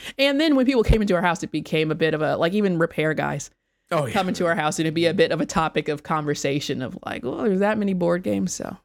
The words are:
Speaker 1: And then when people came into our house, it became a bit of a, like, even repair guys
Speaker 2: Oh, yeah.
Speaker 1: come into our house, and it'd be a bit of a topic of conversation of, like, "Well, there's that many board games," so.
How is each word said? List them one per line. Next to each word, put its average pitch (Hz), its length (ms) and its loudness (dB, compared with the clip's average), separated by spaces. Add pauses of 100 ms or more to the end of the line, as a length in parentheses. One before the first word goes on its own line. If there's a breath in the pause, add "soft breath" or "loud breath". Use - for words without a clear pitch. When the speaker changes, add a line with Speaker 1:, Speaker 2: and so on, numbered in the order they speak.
(180 loud breath)
Speaker 1:
And 277 220 2
then 311 140 4
when 262 120 4
people 247 180 4
came 226 160 4
into 202 140 2
our 170 80 0
house, 175 200 0
it 156 80 -8
became 156 400 -2
a 156 60 -2
bit 160 180 0
of 151 60 0
a, 147 160 0
like, 170 160 0
even 196 260 2
repair 156 360 0
guys 143 340 -4 (440)
Speaker 2:
Oh, 156 140 0
yeah. 117 60 -6
Speaker 1:
come 185 160 0
into 180 180 0
our 165 80 2
house, 156 240 0
and 165 80 0
it'd 156 80 -2
be 165 120 2
a 160 80 2
bit 165 180 4
of 156 80 0
a 147 60 -2
topic 156 420 -2
of 147 160 -4
conversation 143 760 -2
of, - 140 -8 (100)
like, - 180 -8
"Well, 127 140 -6
there's 202 220 0
that 214 180 0
many 202 160 0
board 175 280 0
games," 196 320 -2
so. - 300 -8